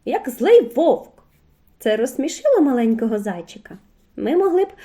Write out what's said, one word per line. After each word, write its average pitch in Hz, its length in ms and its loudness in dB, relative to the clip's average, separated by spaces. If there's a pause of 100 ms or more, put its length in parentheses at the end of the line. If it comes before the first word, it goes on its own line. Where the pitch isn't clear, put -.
як 269 240 -6
злий 403 320 4 (140)
вовк". - 480 -2 (560)
Це 214 180 -2
розсмішило 320 640 0
маленького 226 580 0
зайчика. 185 580 -12 (380)
"Ми 269 220 -2
могли 370 280 2
б - 40 -6 (160)